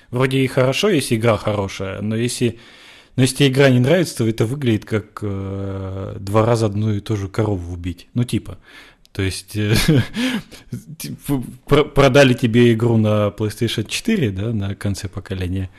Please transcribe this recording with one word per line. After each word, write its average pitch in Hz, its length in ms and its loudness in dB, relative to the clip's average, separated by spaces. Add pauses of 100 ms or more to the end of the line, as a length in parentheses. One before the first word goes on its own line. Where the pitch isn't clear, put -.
(100)
Вроде 131 300 0
и 131 60 2
хорошо, 131 440 0
если 131 260 0
игра 110 220 2
хорошая, 98 640 -6
но 110 140 -4
если, 120 420 -2 (580)
но 127 60 2
если 131 140 2
тебе 139 120 4
игра 135 220 4
не 123 100 4
нравится, 165 380 2
то 113 100 0
это 113 160 0
выглядит 117 400 0
как, - 380 -6
э, 98 1000 -8
два 101 240 2
раза 113 220 2
одну 107 260 -2
и 101 80 -2
ту 107 160 -4
же 98 120 -6
корову 92 440 -4
убить. 87 420 -10
Ну, 120 100 0
типа. - 340 -4 (540)
То 101 100 -6
есть, - 340 -6
э, 104 180 0
<laughs> 160 1200 -2
типа, 139 440 -6 (240)
про-, 143 180 4
продали 139 500 6
тебе 120 400 4
игру 113 240 2
на 107 300 2
PlayStation 107 600 -4
четыре, 185 420 -2
да, 98 220 -6
на 98 220 -4
конце 98 340 -6
поколения. 92 720 -6